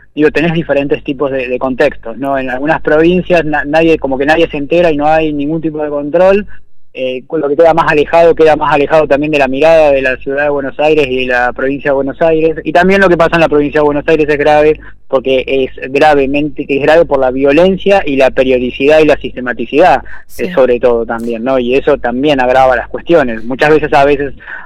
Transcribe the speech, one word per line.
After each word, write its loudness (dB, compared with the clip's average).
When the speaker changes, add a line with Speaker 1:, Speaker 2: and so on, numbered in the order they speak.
Speaker 1:
Digo, 2
tenés 0
diferentes -2
tipos -4
de, -6
de -4
contextos, -4
¿no? -4
En -6
algunas -4
provincias 2
na-, -4
nadie, 2
como -4
que -2
nadie 2
se -8
entera 0
y -2
no -2
hay 0
ningún -4
tipo -6
de -6
control. 0
Eh, -8
con -4
lo -2
que -2
queda 6
más 0
alejado, 4
queda 4
más -2
alejado 2
también 0
de 0
la 2
mirada 4
de 0
la -2
ciudad -6
de -2
Buenos -6
Aires 2
y -4
de -4
la 0
provincia -4
de 0
Buenos -4
Aires. 0
Y -4
también 4
lo 4
que 2
pasa 2
en 2
la 4
provincia 0
de 2
Buenos 0
Aires 2
es 0
grave 2
porque -2
es -4
gravemente, 0
es -2
grave 4
por -2
la 0
violencia 2
y -4
la 2
periodicidad 2
y 4
la 4
sistematicidad, 0
Speaker 2:
Sí. -8
Speaker 1:
eh, -6
sobre 2
todo 0
también, -6
¿no? -2
Y -2
eso 0
también -2
agrava 4
las -6
cuestiones. -2
Muchas -2
veces, 2
a 4
veces 0